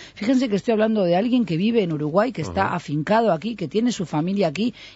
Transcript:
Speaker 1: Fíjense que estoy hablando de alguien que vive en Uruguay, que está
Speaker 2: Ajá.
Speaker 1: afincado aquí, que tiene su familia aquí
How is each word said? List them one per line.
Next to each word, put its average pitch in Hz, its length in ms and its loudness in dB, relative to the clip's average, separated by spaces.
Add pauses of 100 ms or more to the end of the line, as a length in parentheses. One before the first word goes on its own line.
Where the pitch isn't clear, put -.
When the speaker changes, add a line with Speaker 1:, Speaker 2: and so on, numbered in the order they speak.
(140)
Speaker 1:
Fíjense 247 360 0
que 202 80 0
estoy 226 160 0
hablando 214 320 2
de 170 100 4
alguien 233 300 2
que 175 100 -2
vive 220 280 2
en 170 100 -2
Uruguay, 151 400 0
que 170 80 -6
está 135 240 -2
Speaker 2:
Ajá. 196 100 -2
Speaker 1:
afincado 180 560 0
aquí, 170 240 -2
que 175 140 -6
tiene 226 240 0
su 185 120 -4
familia 175 440 0
aquí 190 240 -4 (220)